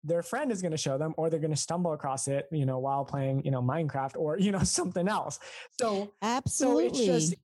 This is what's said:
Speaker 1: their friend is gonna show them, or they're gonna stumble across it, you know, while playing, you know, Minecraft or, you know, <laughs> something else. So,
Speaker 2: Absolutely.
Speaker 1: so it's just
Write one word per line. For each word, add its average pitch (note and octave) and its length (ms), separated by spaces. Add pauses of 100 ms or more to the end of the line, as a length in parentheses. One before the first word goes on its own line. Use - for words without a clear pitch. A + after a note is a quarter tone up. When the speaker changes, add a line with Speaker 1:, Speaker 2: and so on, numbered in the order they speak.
Speaker 1:
their E3+ 200
friend C4 280
is G3 120
gonna D#3+ 160
show C3+ 200
them, D#3 200
or D#3+ 120
they're D#3+ 100
gonna D#3 160
stumble E3+ 360
across C#3 340
it, C#3 240
you D3 160
know, C3 140
while C#3 240
playing, C3+ 400
you C#3 80
know, B2+ 100
Minecraft C3+ 540
or, D#3+ 220
you G3+ 120
know, F#3+ 120
<laughs> - 20
something F#3 420
else. F3+ 320 (420)
So, G3+ 420
Speaker 2:
Absolutely. B3 840
Speaker 1:
so F3 80
it's D#3 140
just F3 160